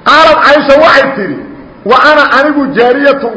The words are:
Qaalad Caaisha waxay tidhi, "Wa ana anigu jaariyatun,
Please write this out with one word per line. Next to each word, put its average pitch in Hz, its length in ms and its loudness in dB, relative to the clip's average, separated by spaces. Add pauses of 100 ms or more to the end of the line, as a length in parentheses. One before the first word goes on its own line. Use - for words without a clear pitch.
Qaalad 302 400 2
Caaisha 277 400 2
waxay 294 320 2
tidhi, 190 240 -8 (440)
"Wa 226 160 0
ana 285 340 2
anigu 285 360 -2
jaariyatun, 247 680 -2